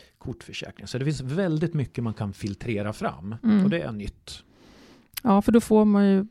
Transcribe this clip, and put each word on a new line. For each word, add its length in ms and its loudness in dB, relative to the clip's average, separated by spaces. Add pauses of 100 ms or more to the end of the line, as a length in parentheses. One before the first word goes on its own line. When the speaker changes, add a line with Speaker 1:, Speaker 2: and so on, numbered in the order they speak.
(180)
Speaker 1:
kortförsäkring. 680 -14
Så 120 -8
det 60 -6
finns 160 -4
väldigt 540 -2
mycket 300 -4
man 100 -4
kan 180 -6
filtrera 600 -6
fram 420 -8 (100)
Speaker 2:
Mm. 200 4
Speaker 1:
och 60 4
det 100 0
är 120 -6
nytt. 500 -12 (800)
Speaker 2:
Ja, 200 4
för 100 4
då 80 6
får 240 4
man 220 4
ju 240 2